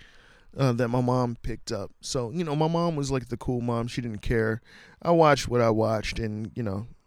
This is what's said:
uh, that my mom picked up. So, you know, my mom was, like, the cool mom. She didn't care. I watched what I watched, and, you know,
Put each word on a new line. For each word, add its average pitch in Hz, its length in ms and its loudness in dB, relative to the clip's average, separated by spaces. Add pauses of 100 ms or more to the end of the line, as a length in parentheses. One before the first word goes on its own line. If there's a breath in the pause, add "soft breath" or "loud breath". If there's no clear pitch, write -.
(580 soft breath)
uh, 135 140 4
that 120 160 0
my 127 140 0
mom 123 400 0
picked 117 300 -8
up. 101 280 -6
So, 120 320 -6
you 170 140 -4
know, 147 100 -4
my 156 140 2
mom 170 260 0
was, 139 160 -4
like, 127 160 -2
the 120 100 -6
cool 123 240 -4
mom. 117 260 -2
She 123 140 -8
didn't 113 200 -6
care. 113 400 0 (400 loud breath)
I 170 100 2
watched 156 380 6
what 123 100 2
I 117 100 6
watched, 110 500 0
and, 107 360 -6
you 120 80 -6
know, 107 240 -6 (200)